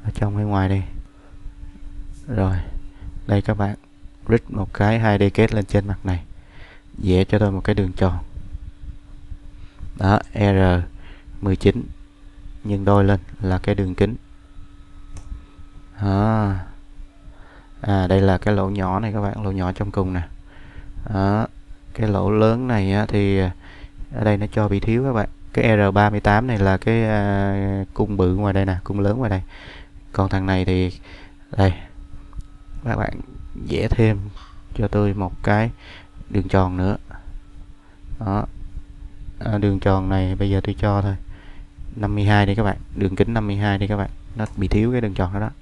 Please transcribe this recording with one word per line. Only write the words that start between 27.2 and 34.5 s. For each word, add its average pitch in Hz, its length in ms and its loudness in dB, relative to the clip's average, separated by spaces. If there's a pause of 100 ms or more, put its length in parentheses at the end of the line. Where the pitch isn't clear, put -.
cung 104 240 -2
bự 92 180 4
ngoài 101 180 2
đây 98 120 4
nè, 92 180 0
cung 98 160 -4
lớn 101 180 2
ngoài 127 120 0
đây. 95 120 0 (680)
Còn 95 180 0
thằng 95 160 0
này 92 200 2
thì 92 260 2 (680)
đây. 95 160 6 (1120)
Các 110 120 -2
bạn 104 240 -4 (500)
vẽ 92 180 -2
thêm 110 320 4 (560)